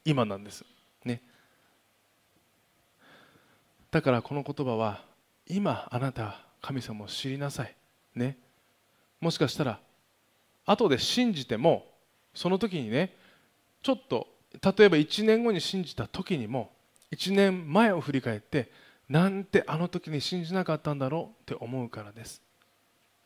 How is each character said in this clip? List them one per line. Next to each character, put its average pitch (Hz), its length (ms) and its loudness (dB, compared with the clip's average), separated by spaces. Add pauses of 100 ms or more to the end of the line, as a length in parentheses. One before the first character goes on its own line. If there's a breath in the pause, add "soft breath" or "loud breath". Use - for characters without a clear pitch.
今 139 200 2
な 101 120 -6
ん 101 80 -14
で 104 60 -18
す。 - 140 -20 (400)
ね。 120 160 -6 (2750 soft breath)
だ 160 100 2
か 135 120 2
ら 117 100 2
こ - 120 -8
の 143 80 -4
言 139 240 -6
葉 117 100 -2
は、 110 280 -2 (420)
今 180 440 -2
あ 123 80 -2
な 131 140 -4
た 107 280 -10 (220)
神 135 180 -6
様 107 240 -10
を 98 40 -16
知 - 200 -8
り 139 100 -8
な 143 120 -6
さ 131 140 -8
い。 - 100 -16 (400)
ね。 123 240 -4 (840)
も 165 100 0
し - 80 -2
か 151 100 2
し - 80 -10
た 151 80 0
ら、 110 160 -4 (840)
後 208 240 4
で 127 100 4
信 240 360 2
じ 139 120 -8
て 113 100 -2
も、 135 300 4 (480)
そ - 140 -4
の 190 100 2
時 185 200 -2
に 113 120 -4
ね、 160 240 0 (680 soft breath)
ち - 80 0
ょ - 40 4
っ - 140 -12
と、 - 200 -2 (340)
例 196 240 8
え - 20 12
ば 170 80 4
一 151 280 2
年 220 200 4
後 226 80 2
に 170 80 0
信 185 240 -4
じ - 120 -14
た 113 100 -4
時 143 320 -4
に 110 80 -4
も、 123 260 -6 (380)
一 180 220 -4
年 185 400 2
前 214 200 6
を 170 80 0
振 139 120 -4
り 131 100 0
返 110 160 -2
っ - 20 -18
て、 - 300 -2 (400 soft breath)
「な 170 180 6
ん 196 160 -4
て - 220 2
あ - 100 -2
の 170 120 -2
時 170 200 -8
に 151 120 -4
信 180 240 -4
じ 170 100 -6
な 185 100 0
か 160 100 0
っ 147 40 -2
た 147 160 -2
ん 143 40 -6
だ 131 100 0
ろ 165 280 -6
う」 - 60 -20
っ - 20 -20
て - 140 -8
思 123 240 -6
う 117 80 -8
か 107 140 -12
ら 104 80 -20
で 113 120 -18
す。 - 160 -18 (840)